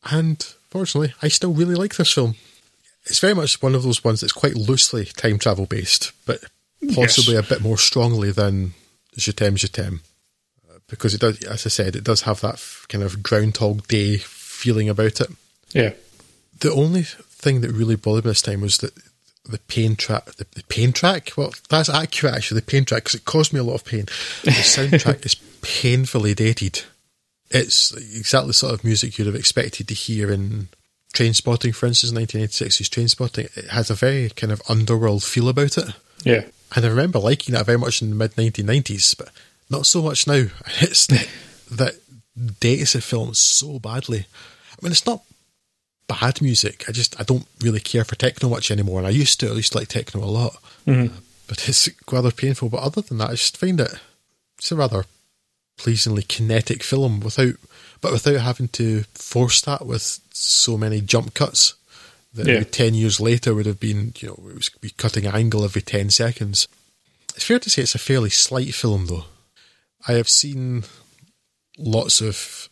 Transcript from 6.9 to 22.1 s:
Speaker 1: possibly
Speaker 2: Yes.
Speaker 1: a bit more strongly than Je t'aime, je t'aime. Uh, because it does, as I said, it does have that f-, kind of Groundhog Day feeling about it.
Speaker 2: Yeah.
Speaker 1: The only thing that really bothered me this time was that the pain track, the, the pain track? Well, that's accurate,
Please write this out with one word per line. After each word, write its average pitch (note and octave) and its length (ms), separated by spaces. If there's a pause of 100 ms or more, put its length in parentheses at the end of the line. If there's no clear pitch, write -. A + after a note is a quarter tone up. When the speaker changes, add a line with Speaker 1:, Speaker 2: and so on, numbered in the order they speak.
Speaker 1:
possibly A#2+ 420
Speaker 2:
Yes. G#2+ 120
Speaker 1:
a - 20
bit A2+ 140
more A2 160
strongly A#2 540
than F#2+ 420 (420)
Je G#2+ 160
t'aime, G2+ 240
je G2 120
t'aime. F#2 320 (680)
Uh, E2 100 (100)
because A2 260
it G#2 60
does, A2 240
as G#2+ 200
I A2+ 40
said, F#2+ 260
it - 100
does A2+ 180
have G#2+ 180
that - 140
f-, - 340
kind G2+ 160
of G2 180
Groundhog G#2+ 640
Day G#2 300
feeling - 720
about G#2+ 320
it. - 100 (420)
Speaker 2:
Yeah. A2+ 200 (640)
Speaker 1:
The D3 140
only E3 320
thing - 560
that A#2 100
really A2+ 260
bothered G#2+ 280
me A2+ 80
this - 100
time G2+ 200
was G2+ 160
that - 140 (520)
the A2 140
pain A2 380
track, - 300 (100)
the, G2 180
the - 100
pain B2 280
track? F3 440
Well, C#3 160 (180)
that's D#3 180
accurate, D3+ 460